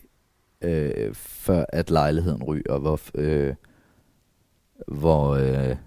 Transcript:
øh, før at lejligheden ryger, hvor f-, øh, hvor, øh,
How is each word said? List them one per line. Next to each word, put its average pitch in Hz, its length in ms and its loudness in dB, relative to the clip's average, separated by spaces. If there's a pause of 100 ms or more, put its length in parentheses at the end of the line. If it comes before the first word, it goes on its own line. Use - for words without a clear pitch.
(600)
øh, 73 520 -2
før - 560 -2
at 82 220 -2
lejligheden 76 520 2
ryger, 76 340 -2
hvor 76 200 0
f-, - 240 -8
øh, 71 340 0 (1300)
hvor, 73 480 4
øh, 65 400 2 (120)